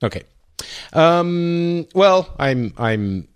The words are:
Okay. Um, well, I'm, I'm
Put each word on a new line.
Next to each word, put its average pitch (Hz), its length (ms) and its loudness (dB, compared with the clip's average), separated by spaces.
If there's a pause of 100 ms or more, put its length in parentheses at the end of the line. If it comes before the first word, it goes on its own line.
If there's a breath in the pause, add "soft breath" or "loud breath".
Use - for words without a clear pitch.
Okay. 104 220 -6 (720 loud breath)
Um, 170 1000 2
well, 185 460 4
I'm, 127 380 -2
I'm 104 580 -2